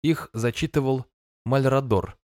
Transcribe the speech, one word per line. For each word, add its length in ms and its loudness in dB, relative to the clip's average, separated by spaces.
Их 300 -2
зачитывал 720 -2
Мальрадор 760 0